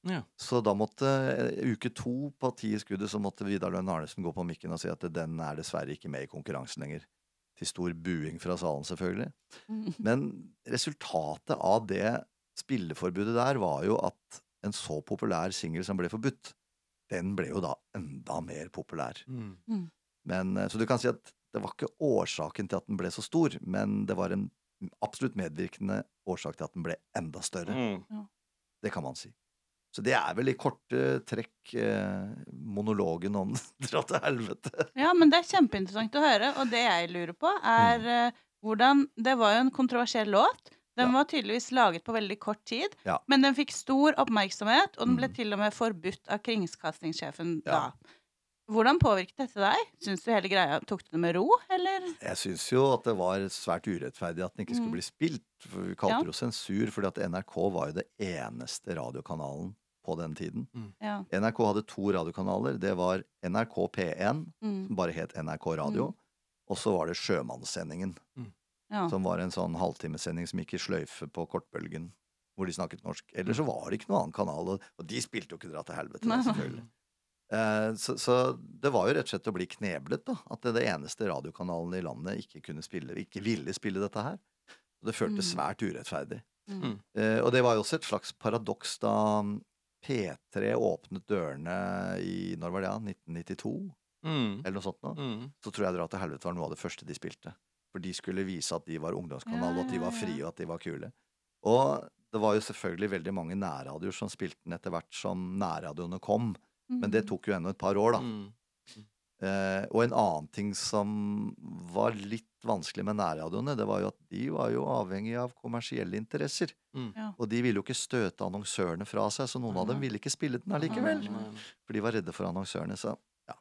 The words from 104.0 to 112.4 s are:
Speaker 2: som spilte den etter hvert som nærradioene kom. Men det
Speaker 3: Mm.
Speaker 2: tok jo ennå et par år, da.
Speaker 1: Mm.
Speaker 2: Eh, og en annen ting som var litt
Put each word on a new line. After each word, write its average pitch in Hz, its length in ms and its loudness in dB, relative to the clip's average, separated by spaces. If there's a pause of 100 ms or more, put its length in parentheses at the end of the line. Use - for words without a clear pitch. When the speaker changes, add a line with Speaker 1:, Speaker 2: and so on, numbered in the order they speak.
Speaker 2:
som 104 140 -6
spilte - 380 -8
den 85 100 -6
etter 92 160 -6
hvert 85 180 -6
som 92 480 -4
nærradioene 85 600 -4
kom. 107 320 2 (380)
Men 247 200 0
det 107 140 4
Speaker 3:
Mm. 208 40 -8
Speaker 2:
tok 196 200 -2
jo 101 60 2
ennå 90 160 0
et - 80 -8
par 98 180 2
år, 110 160 6
da. 101 80 4
Speaker 1:
Mm. 107 320 -8 (880)
Speaker 2:
Eh, 95 520 0
og 113 100 6
en 123 100 4
annen 87 380 2
ting 101 240 -4
som 104 800 -2 (400)
var 110 180 4
litt 107 320 -8 (220)